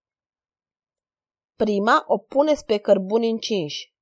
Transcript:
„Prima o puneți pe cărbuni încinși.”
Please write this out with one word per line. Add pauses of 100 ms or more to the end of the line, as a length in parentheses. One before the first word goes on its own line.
(1600)
„Prima
o
puneți
pe
cărbuni
încinși.”